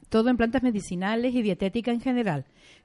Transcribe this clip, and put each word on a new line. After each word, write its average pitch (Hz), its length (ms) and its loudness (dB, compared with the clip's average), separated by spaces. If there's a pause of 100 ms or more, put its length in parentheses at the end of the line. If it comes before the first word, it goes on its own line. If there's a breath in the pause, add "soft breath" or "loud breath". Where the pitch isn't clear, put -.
(100)
todo 226 180 4
en 247 80 4
plantas 233 260 0
medicinales 220 720 -2
y 254 60 2
dietética 208 520 0
en 233 100 -2
general, 220 420 -2 (400 soft breath)